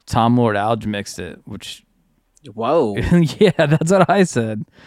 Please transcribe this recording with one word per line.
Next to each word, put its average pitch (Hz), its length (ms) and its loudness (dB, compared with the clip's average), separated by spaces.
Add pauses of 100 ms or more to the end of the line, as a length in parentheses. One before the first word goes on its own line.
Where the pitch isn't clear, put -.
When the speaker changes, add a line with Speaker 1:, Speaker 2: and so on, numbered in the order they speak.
Speaker 1:
Tom 117 320 2
Lord 113 180 2
Alge 107 300 -2
mixed 101 340 -8
it, 87 260 -14
which - 380 -16 (680)
Speaker 2:
Whoa. 113 420 0
Speaker 1:
<laughs> 165 440 0
Yeah, 202 180 6
that's 156 340 0
what 190 180 4
I 190 140 4
said. 110 400 -4 (240)